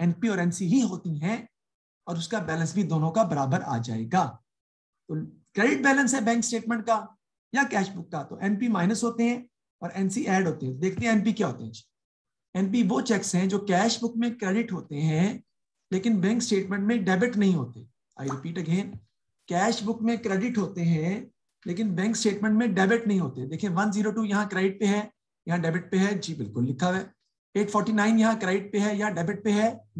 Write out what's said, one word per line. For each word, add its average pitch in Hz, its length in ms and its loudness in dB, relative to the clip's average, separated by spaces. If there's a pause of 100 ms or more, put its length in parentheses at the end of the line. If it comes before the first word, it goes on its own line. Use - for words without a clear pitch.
एनपी 170 260 0
और 196 120 0
एनसी 175 280 0
ही 226 140 4
होती 180 380 -2
हैं, 196 280 -4 (600)
और 175 100 -4
उसका 208 240 -4
balance 160 340 -2
भी 202 100 2
दोनों 156 260 2
का 220 140 4
बराबर 139 380 0
आ 123 160 -4
जाएगा। 117 440 -2 (840)
तो 156 60 -6 (400)
credit 247 280 2
balance 269 300 4
है 262 120 0
bank 233 180 2
statement 226 420 -4
का 226 100 2 (580)
या 269 120 2
cash 202 240 0
book - 220 -12
का, 156 120 -6
तो - 160 -16
एनपी 202 300 0
minus 202 340 2
होते 226 200 0
हैं 240 220 0 (360)
और 175 120 -8
एनसी 196 320 -2
ऐड 190 220 2
होते 131 180 -4
हैं। 131 140 -6
देखते 190 260 -2
हैं 233 60 2
एनपी 220 220 4
क्या 190 140 0
होते 117 160 -6
हैं। 113 80 -10 (840)
एनपी 196 280 2
वो 220 200 2
checks 196 320 0
हैं 185 140 2
जो 196 120 0
cash 202 400 2
book 233 160 -4
में 233 200 -2
credit 208 340 0
होते 160 260 -8
हैं 160 460 0 (480)
लेकिन 196 300 2
bank 214 200 2
statement 196 420 0
में 220 220 2
debit 190 320 2
नहीं 196 180 4
होते। 120 300 -6 (320)
I 139 100 -6
repeat 139 320 -6
again, 175 360 -2 (540)
cash 233 340 0
book 220 180 -4
में 226 180 0
credit 214 380 -2
होते 185 260 -2
हैं 170 480 0 (340)
लेकिन 180 300 -2
bank 214 200 0
statement 214 420 2
में 226 180 2
debit 208 320 4
नहीं 202 120 2
होते। 131 280 -4
देखिए 160 240 -4
वन 202 200 2
ज़ीरो 208 200 0
टू 220 140 -2
यहाँ 202 220 0
credit 190 320 0
पे 214 60 0
है, 208 240 2 (380)
यहाँ 175 140 0
debit 165 300 -2
पे 196 60 2
है, 196 220 2
जी 165 160 -8
बिल्कुल 117 300 -4
लिखा 143 220 0
हुआ 185 100 2
है। - 140 -8 (440)
एट 202 140 0
फ़ोर्टी 214 240 0
नाइन 214 260 4
यहाँ 220 200 4
credit 196 320 -2
पे 208 80 0
है, 208 180 0
यहाँ 208 180 -2
debit 170 280 -4
पे 220 80 2
है, 214 280 2 (200)